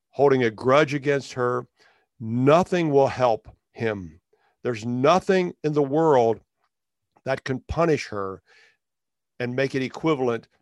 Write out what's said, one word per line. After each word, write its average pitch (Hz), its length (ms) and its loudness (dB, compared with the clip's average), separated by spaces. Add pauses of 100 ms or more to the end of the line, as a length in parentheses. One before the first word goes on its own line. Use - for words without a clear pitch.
holding 135 340 2
a 113 80 2
grudge 127 420 2
against 139 380 -4
her, 123 340 -4 (540)
nothing 147 720 0
will 139 160 4
help 120 400 -2 (240)
him. 101 480 -8 (420)
There's 117 220 -6
nothing 170 680 2 (100)
in 151 80 0
the 147 100 2
world 135 600 2 (840)
that 131 220 -6
can 131 240 -6
punish 156 380 0
her 98 340 -10 (1000)
and 123 160 -6
make 135 200 -2
it 135 60 -2
equivalent 127 680 -4 (120)